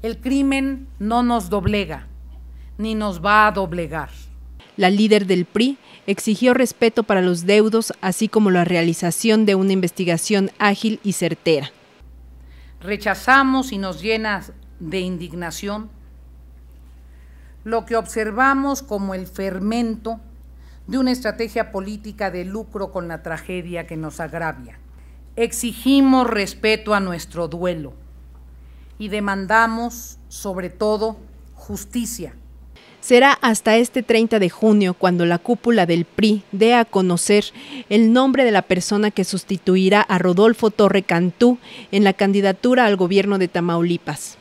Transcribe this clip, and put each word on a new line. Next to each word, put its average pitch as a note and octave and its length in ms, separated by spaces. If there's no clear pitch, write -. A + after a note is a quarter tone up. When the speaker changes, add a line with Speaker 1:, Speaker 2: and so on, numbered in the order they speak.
Speaker 1:
El A3+ 160
crimen C4+ 680
no A3+ 240
nos A#3 260
doblega, F#3 600
ni A3 200
nos G3 280
va G#3+ 220
a G#3+ 60
doblegar. E3 580
Speaker 2:
La F#3 140
líder G#3 380
del F#3 160
pri B3 340
exigió A3 460
respeto A#3 500
para F#3+ 180
los F3 240
deudos, G#3+ 540
así F#3+ 260
como G#3+ 240
la F3 140
realización F3 840
de G3+ 80
una F#3+ 180
investigación F#3 880
ágil G#3 460
y G3+ 80
certera. D#3+ 580
Speaker 1:
Rechazamos B3 920
y G3+ 80
nos F#3 240
llena A3 400
de E3+ 180
indignación F3+ 920
lo A3 240
que A#3 80
observamos C4 880
como G3 320
el F#3 140
fermento G#3+ 880
de A#3+ 100
una B3+ 140
estrategia A3+ 580
política G3+ 640
de F3+ 120
lucro G3 460
con F3 160
la E3 160
tragedia E3+ 640
que E3 100
nos D#3 220
agravia. D#3 640
Exigimos B3+ 840
respeto G#3+ 680
a G3+ 40
nuestro F3 480
duelo E3+ 480
y G#3+ 80
demandamos, G#3+ 1200
sobre F#3 420
todo, G#3+ 480
justicia. G3+ 800
Speaker 2:
Será C4 340
hasta A3+ 420
este A#3+ 260
treinta A3+ 380
de F3+ 100
junio G#3 440
cuando F3 320
la E3+ 120
cúpula A3+ 480
del E3+ 200
pri G#3+ 440
dé A3+ 240
a A#3 100
conocer F#3+ 600
el A3+ 240
nombre C4 300
de A#3+ 80
la F#3+ 120
persona G#3 500
que F#3+ 100
sustituirá F#3+ 800
a F#3+ 180
Rodolfo G#3 540
Torre G3 320
Cantú F3+ 540
en G3+ 100
la F#3+ 120
candidatura G3+ 720
al G3+ 100
gobierno G3 420
de F#3 80
Tamaulipas. E3+ 960